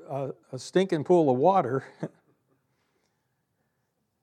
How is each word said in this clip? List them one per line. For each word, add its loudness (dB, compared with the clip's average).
a, -8
a -12
stinking -2
pool 4
of 2
water. 0
<laughs> -10